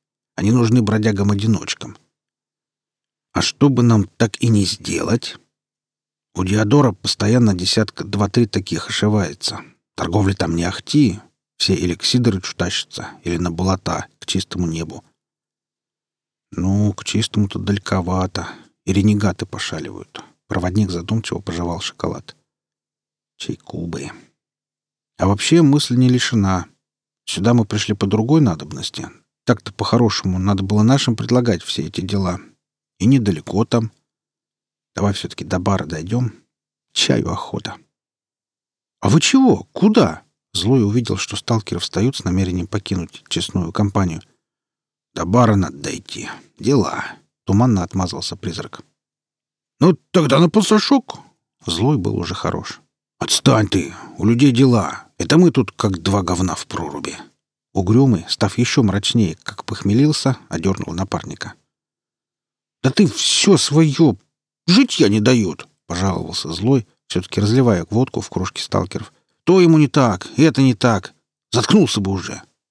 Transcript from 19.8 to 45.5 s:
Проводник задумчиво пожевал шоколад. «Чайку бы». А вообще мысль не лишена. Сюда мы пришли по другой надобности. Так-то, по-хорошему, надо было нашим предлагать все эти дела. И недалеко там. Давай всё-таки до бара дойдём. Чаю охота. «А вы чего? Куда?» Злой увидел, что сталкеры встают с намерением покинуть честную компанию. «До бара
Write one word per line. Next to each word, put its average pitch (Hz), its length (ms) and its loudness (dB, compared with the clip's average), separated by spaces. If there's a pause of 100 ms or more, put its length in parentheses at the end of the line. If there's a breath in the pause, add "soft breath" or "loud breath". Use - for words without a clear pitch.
Проводник 92 440 -2
задумчиво 98 480 -4
пожевал 85 420 -6
шоколад. - 560 -10 (1000)
«Чайку - 500 -10
бы». - 240 -10 (1040)
А 92 100 0
вообще 101 340 4
мысль 143 340 4
не 127 140 4
лишена. 98 580 0 (580)
Сюда 110 280 0
мы 117 120 4
пришли 104 280 -4
по 101 120 -2
другой 113 360 2
надобности. 85 680 -4 (360)
Так-то, - 280 -4
по-хорошему, 104 680 0
надо 98 240 0
было 104 200 0
нашим 127 320 2
предлагать 117 480 0
все - 200 -8
эти - 180 -8
дела. 92 380 -4 (600)
И 92 60 -2
недалеко 107 600 2
там. 113 260 -2 (1040)
Давай 104 200 -2
всё-таки - 320 -10
до 90 140 -4
бара 95 260 -2
дойдём. 98 480 -4 (580)
Чаю - 400 -2
охота. - 460 -10 (1200)
«А 101 80 0
вы 147 120 6
чего? - 500 4
Куда?» 175 520 2 (300)
Злой 120 300 2
увидел, 104 340 0
что - 180 -8
сталкеры - 440 -4
встают 113 360 -2
с - 80 -10
намерением 90 440 -2
покинуть 90 600 -6
честную 85 440 -4
компанию. 98 500 -2 (920)
«До 80 120 -6
бара 110 300 4